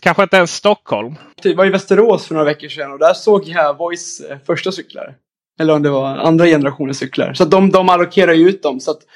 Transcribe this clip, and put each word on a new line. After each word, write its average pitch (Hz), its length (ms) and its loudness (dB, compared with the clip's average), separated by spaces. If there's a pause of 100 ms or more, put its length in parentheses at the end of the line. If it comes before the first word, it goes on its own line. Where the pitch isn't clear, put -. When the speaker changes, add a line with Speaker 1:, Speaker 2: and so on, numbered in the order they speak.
Speaker 1:
Kanske 185 220 0
inte 190 140 2
ens 175 180 0
Stockholm. 135 600 -4 (280)
Speaker 2:
Det 196 100 0
var 185 120 2
i 190 40 2
Västerås 190 580 0
för 165 60 -10
några 156 120 0
veckor 147 220 -4
sedan 143 240 -12
och 139 80 -10
där 165 140 4
såg 202 340 0
jag 156 300 -2
Voice, 170 420 -10 (100)
eh, 139 160 -14
första 175 260 -4
cyklar. - 440 -14 (440)
Eller 160 140 2
om 147 100 0
det 147 60 0
var 135 180 -2 (100)
andra 165 280 4
generationens 139 520 0
cyklar. 131 360 -6
Så 131 100 2
att 156 80 0
de, 190 200 4
de 185 180 0
allokerar 175 440 2
ju 165 160 4
ut 196 140 -4
dem. 135 160 -4
Så 156 120 -8
att 151 80 -8 (160)